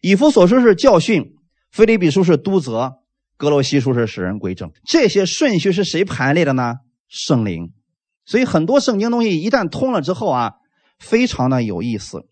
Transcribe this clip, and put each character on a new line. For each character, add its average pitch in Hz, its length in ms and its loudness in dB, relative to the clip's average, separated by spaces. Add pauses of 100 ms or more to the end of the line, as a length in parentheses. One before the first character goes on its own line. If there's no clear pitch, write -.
以 190 140 2
弗 277 160 4
所 180 160 6
书 247 140 4
是 233 120 6
教 190 280 4
训， - 340 -2 (340)
腓 214 160 4
立 220 120 2
比 175 120 2
书 185 140 2
是 165 140 4
督 190 240 0
责， 123 380 -6 (360)
哥 143 140 -2
罗 143 120 2
西 139 200 0
书 131 120 -2
是 117 140 0
使 - 140 -10
人 95 180 -6
归 92 160 -8
正。 82 160 -14 (140)
这 277 240 2
些 196 160 0
顺 214 340 0
序 190 120 0
是 190 120 -2
谁 175 220 -2
排 139 280 -2
列 170 120 2
的 139 80 -2
呢？ 123 220 -2 (320)
圣 120 380 -2
灵。 85 280 -8 (520)
所 226 140 -2
以 262 60 0
很 160 200 0
多 262 140 2
圣 226 200 -2
经 233 120 -2
东 240 120 0
西 180 180 0
一 202 80 -4
旦 214 200 -2
通 262 220 -4
了 202 100 -2
之 156 120 -4
后 202 160 -4
啊， 123 240 -2 (440)
非 240 300 0
常 127 220 -2
的 127 120 0
有 98 200 -6
意 113 160 -6
思。 - 340 -14